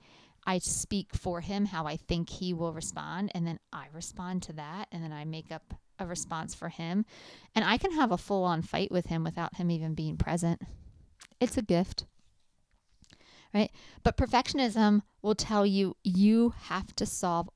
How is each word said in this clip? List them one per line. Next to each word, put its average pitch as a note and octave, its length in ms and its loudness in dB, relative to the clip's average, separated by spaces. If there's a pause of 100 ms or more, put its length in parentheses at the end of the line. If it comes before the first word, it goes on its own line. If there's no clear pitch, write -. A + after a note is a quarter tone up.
(440)
I F#3 140 0
speak - 560 -4
for F3 260 -4
him G3+ 260 -2
how E3 200 -4
I D3+ 100 -4
think E3+ 320 -2
he F3+ 240 -4
will E3 200 -2
respond, D#3+ 600 -6
and E3 140 -2
then E3 140 -4 (120)
I C#3+ 200 -12
respond F3+ 500 -6
to - 120 -12
that, D#3 360 -10
and E3 140 -8
then D#3 80 -8
I D3 120 -10
make D#3+ 280 -8
up - 220 -12 (260)
a F#3+ 60 -6
response E3+ 460 -6
for - 160 -10
him. E3+ 380 -2 (480)
And A3 100 2
I G#3 140 2
can F#4 140 0
have D4+ 180 4
a F3 80 2
full-on F3+ 440 0
fight - 280 -2
with F3+ 160 0
him E3 160 -2
without E3 320 -4
him F3 160 0
even D#3+ 240 -2
being D#3 220 -4
present. E3+ 460 0 (760)
It's - 180 2
a B3+ 60 0
gift, F3+ 440 0 (1500)
right? G#3 160 4 (320)
But A#3 140 4
perfectionism A3+ 840 4 (200)
will G#3 140 2
tell G#3 280 2
you G3 380 2
you G#3+ 600 6
have F#3 340 -6
to - 100 -2
solve F3 500 -2